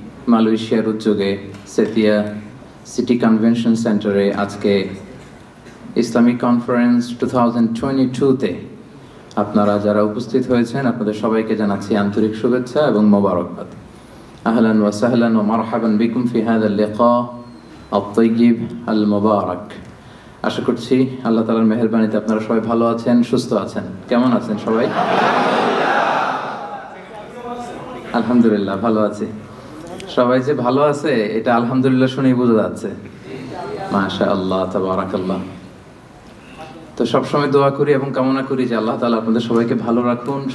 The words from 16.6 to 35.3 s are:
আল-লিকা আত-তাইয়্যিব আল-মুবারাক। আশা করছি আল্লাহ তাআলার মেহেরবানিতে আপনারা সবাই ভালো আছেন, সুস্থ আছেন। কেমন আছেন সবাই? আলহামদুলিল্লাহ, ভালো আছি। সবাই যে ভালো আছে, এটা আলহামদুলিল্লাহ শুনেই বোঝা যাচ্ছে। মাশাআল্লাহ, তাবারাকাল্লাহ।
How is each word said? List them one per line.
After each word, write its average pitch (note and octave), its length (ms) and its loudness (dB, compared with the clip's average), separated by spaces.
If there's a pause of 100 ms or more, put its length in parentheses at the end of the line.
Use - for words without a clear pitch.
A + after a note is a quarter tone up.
আল-লিকা A#2+ 640 2 (640)
আত-তাইয়্যিব A2+ 760 2 (200)
আল-মুবারাক। G#2 840 0 (760)
আশা - 160 -4
করছি B2+ 640 0
আল্লাহ A2+ 200 2
তাআলার A2+ 220 2
মেহেরবানিতে A2 520 2
আপনারা G#2+ 300 0
সবাই A2+ 120 2
ভালো A#2 260 0
আছেন, A#2 380 2
সুস্থ B2+ 300 -2
আছেন। G2 300 -4 (260)
কেমন B2 220 2
আছেন G#2 340 -2
সবাই? A2+ 240 0 (3250)
আলহামদুলিল্লাহ, G#2+ 640 2
ভালো A2 240 2
আছি। G#2 240 -2 (880)
সবাই B2+ 260 4
যে C#3 120 0
ভালো B2 280 0
আছে, D3 320 2
এটা A2+ 420 0
আলহামদুলিল্লাহ B2+ 540 2
শুনেই C3 240 2
বোঝা A#2 300 4
যাচ্ছে। G2 260 -6 (1040)
মাশাআল্লাহ, F#2+ 840 -2
তাবারাকাল্লাহ। F#2+ 640 -2 (1600)